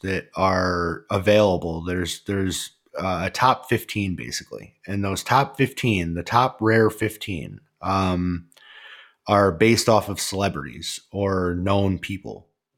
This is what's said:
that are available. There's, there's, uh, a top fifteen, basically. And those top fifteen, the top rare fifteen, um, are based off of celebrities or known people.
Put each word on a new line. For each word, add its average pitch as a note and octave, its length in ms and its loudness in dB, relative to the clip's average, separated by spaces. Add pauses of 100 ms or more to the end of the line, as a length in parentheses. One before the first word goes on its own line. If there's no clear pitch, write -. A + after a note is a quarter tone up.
that F#2+ 320 -4
are F2+ 760 0
available. F#2+ 760 4
There's, F2+ 420 -4
there's, F#2+ 460 -2 (260)
uh, F2+ 280 -2
a F#2+ 60 -4
top - 360 0
fifteen, G#2 480 -2
basically. A#1 600 -12 (120)
And G2+ 160 -4
those G2 200 -4
top C3+ 340 0
fifteen, G#2+ 560 0
the E2+ 100 -6
top A#2+ 380 0
rare A2 300 4
fifteen, - 680 -8 (220)
um, F2+ 680 -2 (800)
are G2+ 240 6
based A2 380 4
off G#2+ 180 4
of G2 140 -6
celebrities E2 800 -6 (120)
or F#2+ 440 -2
known G2 440 0
people. - 480 -12 (300)